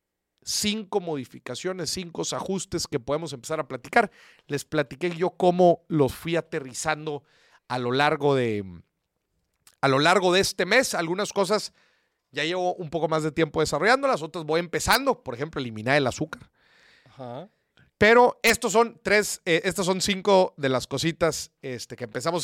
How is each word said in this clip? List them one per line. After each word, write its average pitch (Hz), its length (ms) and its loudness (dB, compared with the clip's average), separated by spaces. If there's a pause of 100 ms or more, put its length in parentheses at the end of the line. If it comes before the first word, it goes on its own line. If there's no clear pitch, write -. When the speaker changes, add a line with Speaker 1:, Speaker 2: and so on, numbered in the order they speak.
(420)
Speaker 1:
cinco 208 580 -2
modificaciones, 156 920 -8
cinco 170 320 -8 (100)
ajustes 170 540 -6
que 139 140 -4
podemos 147 320 -6
empezar 156 280 -8
a 139 80 -14
platicar. 175 420 0 (360)
Les 143 180 -6
platiqué 151 460 -4
yo 170 200 -2
cómo 180 580 4
los 143 260 2
fui 165 220 -4
aterrizando 151 840 -6 (460)
a 127 100 -4
lo 123 140 -2
largo 143 420 2
de, 113 300 0 (1160)
a 143 80 2
lo 135 100 4
largo 180 340 4
de 190 80 6
este - 260 -2
mes. 220 280 2
Algunas 175 380 -4
cosas 196 400 -2 (580)
ya 143 140 -4
llevo 180 320 -2
un 160 140 -12
poco 160 180 -2
más 156 140 0
de 156 100 -2
tiempo 160 280 0
desarrollándolas, 208 600 2
otras 160 220 -10
voy 156 160 0
empezando. 190 600 0
Por 123 120 -10
ejemplo, 143 260 -8
eliminar 117 360 0
el 139 100 4
azúcar. - 440 -6 (560)
Speaker 2:
Ajá. 131 420 -14 (500)
Speaker 1:
Pero 233 440 6
estos 220 300 2
son 226 280 2
tres, 202 440 0
eh, 160 200 0
estas 185 220 -2
son 185 140 0
cinco 190 560 2
de 139 120 -2
las 127 200 -2
cositas, 156 640 -2 (100)
este, 127 320 -12
que - 100 -14
empezamos 135 400 -4